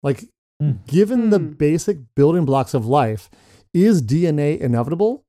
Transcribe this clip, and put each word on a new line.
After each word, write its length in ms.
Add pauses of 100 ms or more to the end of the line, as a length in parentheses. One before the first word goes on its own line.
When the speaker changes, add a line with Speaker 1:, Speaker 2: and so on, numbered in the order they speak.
Speaker 1:
Like, 220 (360)
Speaker 2:
Mm. 260
Speaker 1:
given 420
the 80
Speaker 3:
Hmm. 140
Speaker 1:
basic 480 (160)
building 280
blocks 300
of 140
life, 420 (460)
is 260
D 240
N 140
A 200
inevitable 680